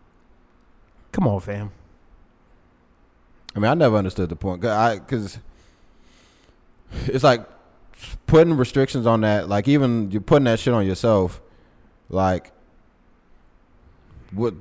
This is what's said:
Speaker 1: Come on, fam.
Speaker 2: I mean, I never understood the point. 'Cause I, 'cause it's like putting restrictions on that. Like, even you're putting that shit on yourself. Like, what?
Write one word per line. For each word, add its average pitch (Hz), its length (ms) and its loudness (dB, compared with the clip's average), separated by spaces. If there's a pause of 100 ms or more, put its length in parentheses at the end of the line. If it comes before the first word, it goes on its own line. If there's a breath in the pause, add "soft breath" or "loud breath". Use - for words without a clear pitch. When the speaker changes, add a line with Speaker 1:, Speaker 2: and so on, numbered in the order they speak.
(1120)
Speaker 1:
Come 165 160 0
on, 101 120 0
fam. 101 320 -12 (1800)
Speaker 2:
I 101 40 -6
mean, 110 120 2
I - 20 4
never 131 240 4
understood 92 320 -2
the 82 60 -8
point. 90 260 -6
'Cause 113 100 -2
I, 110 280 0
'cause 104 380 -8 (1700 soft breath)
it's 127 160 -2
like 120 220 4 (840)
putting 160 300 6
restrictions 127 500 0
on 113 140 2
that. 104 280 0
Like, 104 180 -2
even 120 440 0
you're 104 100 -4
putting 139 240 4
that 113 140 2
shit 127 140 0
on 104 120 2
yourself. 95 560 0 (680 soft breath)
Like, 92 420 -2 (1800)
what? 107 280 -2